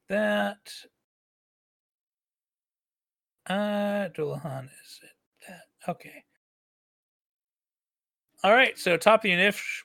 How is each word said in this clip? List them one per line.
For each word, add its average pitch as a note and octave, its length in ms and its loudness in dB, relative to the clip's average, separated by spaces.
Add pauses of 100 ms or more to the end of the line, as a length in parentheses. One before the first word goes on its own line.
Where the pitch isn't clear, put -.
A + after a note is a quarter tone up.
that. G#2 500 -2 (3000)
Uh, G3+ 640 -2
Dullahan, C#3+ 540 -8
is - 380 -20
it - 460 -20
that? - 420 -14
Okay. - 320 -14 (2250)
All G3 80 6
right, B3 260 4
so F3 180 0
top G#3+ 240 6
of - 20 -16
the G3+ 80 0
inif F#3 300 2 (240)